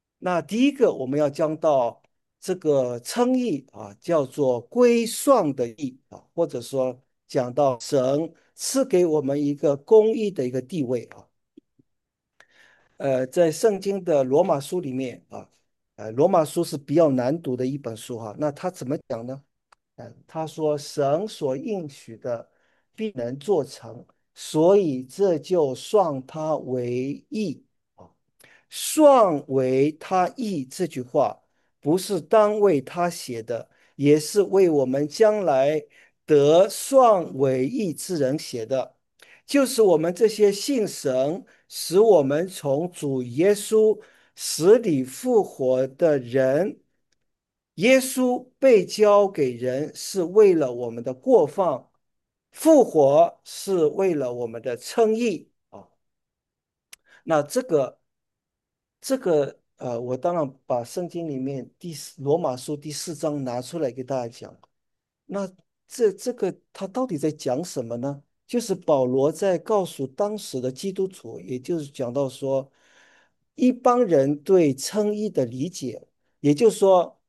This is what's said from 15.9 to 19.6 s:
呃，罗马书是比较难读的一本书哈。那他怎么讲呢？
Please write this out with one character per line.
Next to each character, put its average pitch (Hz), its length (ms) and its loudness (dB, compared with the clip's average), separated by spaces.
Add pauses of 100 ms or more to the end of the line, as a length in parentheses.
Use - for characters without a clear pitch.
呃， 107 160 -12
罗 131 160 4
马 185 180 2
书 170 180 -2
是 156 140 -6
比 139 180 -6
较 165 140 6
难 131 320 0
读 135 140 -6
的 127 100 -4
一 135 120 -6
本 120 180 -12
书 117 220 -12
哈。 110 220 -12
那 151 120 -4
他 175 200 -8
怎 139 160 -14
么 135 100 -4 (120)
讲 117 160 -8
呢？ 135 180 -14 (520)